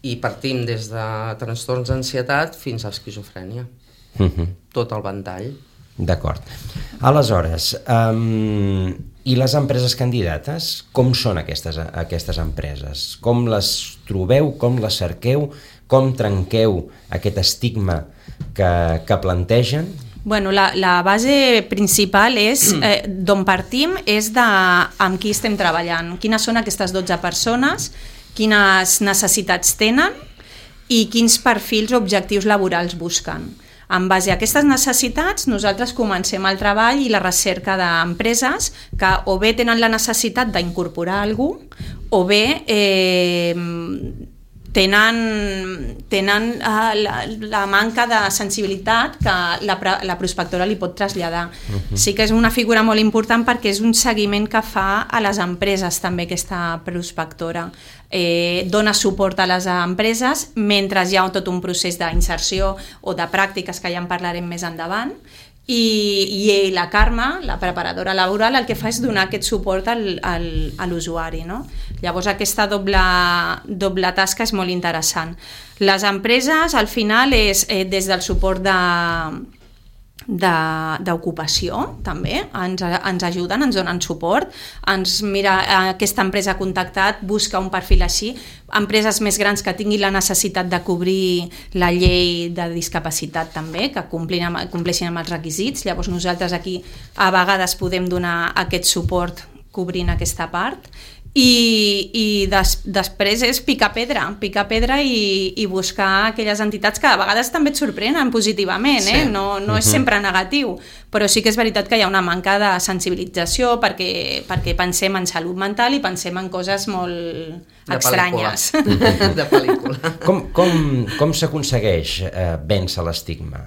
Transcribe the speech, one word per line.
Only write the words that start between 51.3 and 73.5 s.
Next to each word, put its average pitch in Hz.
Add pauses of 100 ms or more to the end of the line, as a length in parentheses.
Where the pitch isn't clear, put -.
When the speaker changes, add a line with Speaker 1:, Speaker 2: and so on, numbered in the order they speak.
Speaker 2:
Mhm. 101
Speaker 3:
Sí 202
que 214
és 214
una 226
figura 226
molt 220
important 220
perquè 240
és 196
un 226
seguiment 214
que 220
fa 196
a 233
les 208
empreses 180
també 180
aquesta 175
prospectora. 170 (380)
Eh, 175
dona 214
suport 196
a 185
les 180
empreses 214
mentre 202
hi 190
ha 185
tot 190
un 180
procés 180
d'inserció 175 (240)
o 190
de 175
pràctiques 190
que 180
ja 175
en 175
parlarem 175
més 175
endavant, 175 (580)
I, 233 (500)
i 196
la 175
Carme, 247
la 180
preparadora 180
laboral, 202
el 294
que 226
fa 220
és 233
donar 214
aquest 202
suport 190
al, 220
al, 170 (320)
a 185
l'usuari, 165
no? 220 (360)
Llavors, 180
aquesta 202
doble, 196 (640)